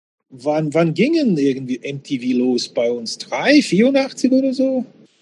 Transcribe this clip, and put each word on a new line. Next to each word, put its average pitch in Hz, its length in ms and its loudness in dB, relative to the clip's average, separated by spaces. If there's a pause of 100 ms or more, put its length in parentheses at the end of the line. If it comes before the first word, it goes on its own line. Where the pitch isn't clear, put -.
(280)
wann, 147 460 -2
wann 165 180 2
gingen 247 460 2
irgendwie 131 440 -2
M 139 200 -10
T 135 160 -6
V 123 200 -2
los 123 300 0
bei 120 220 -2
uns? 120 260 -6
Drei, 240 460 2
vierundachtzig 262 680 0
oder 262 220 2
so? 262 320 -2 (380)